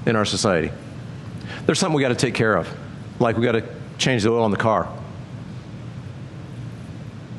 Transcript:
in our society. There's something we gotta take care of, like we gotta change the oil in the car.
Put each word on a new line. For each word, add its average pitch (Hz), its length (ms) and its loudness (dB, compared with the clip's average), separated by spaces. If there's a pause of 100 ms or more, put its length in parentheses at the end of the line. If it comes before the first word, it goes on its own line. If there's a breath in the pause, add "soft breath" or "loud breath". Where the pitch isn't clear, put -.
in 117 100 6
our 107 100 4
society. 90 460 2 (920 loud breath)
There's 151 140 4
something 170 160 2
we 139 60 4
gotta 127 140 4
take 123 180 2
care 110 220 4
of, 82 140 2 (500)
like 117 180 4
we 117 60 4
gotta 113 220 4 (320)
change 123 260 4
the 113 80 6
oil 117 140 4
in 107 60 4
the 95 60 2
car. 104 320 4 (2500)